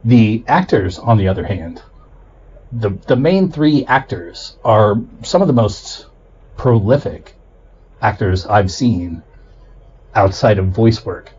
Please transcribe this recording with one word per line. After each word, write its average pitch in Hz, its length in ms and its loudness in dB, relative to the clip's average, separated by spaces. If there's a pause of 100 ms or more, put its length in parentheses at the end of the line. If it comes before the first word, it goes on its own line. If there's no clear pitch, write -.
The 113 420 4
actors, 113 520 0
on 117 180 2
the 95 120 2
other 95 140 -2
hand, 85 400 -8 (880)
the, 110 200 -4
the 98 260 -2
main 170 340 2
three 151 360 0
actors - 760 -6
are 107 340 4 (260)
some - 180 0
of 190 80 2
the 135 60 2
most - 500 -2 (540)
prolific - 760 0 (680)
actors 101 420 -2
I've 104 260 0
seen 87 520 -4 (920)
outside 104 440 2
of 95 80 -2
voice 113 360 0
work. - 360 -12